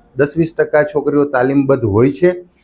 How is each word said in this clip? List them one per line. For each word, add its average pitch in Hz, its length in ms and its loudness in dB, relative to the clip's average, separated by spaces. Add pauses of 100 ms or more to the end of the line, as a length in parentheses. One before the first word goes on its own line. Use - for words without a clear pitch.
(160)
દસ 127 200 0
વીસ 160 200 -2
ટકા 156 260 0
છોકરીઓ 143 420 -2
તાલીમબદ્ધ 135 600 0
હોય 113 260 2
છે, 180 340 -2 (180)